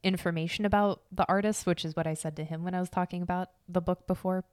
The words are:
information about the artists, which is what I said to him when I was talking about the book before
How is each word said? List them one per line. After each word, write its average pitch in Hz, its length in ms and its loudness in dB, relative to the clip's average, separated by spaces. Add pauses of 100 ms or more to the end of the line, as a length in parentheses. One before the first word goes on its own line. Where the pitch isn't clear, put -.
information 175 600 0
about 202 380 4 (100)
the 185 160 2
artists, 202 380 2
which 175 180 2
is 160 120 -6
what 160 100 0
I 160 80 -2
said 156 220 -6
to 156 80 -6
him 160 200 -6
when 180 100 -4
I 180 60 0
was 180 100 -2
talking 180 320 -2
about 180 280 -2 (180)
the 175 120 2
book 180 260 -2
before 185 460 0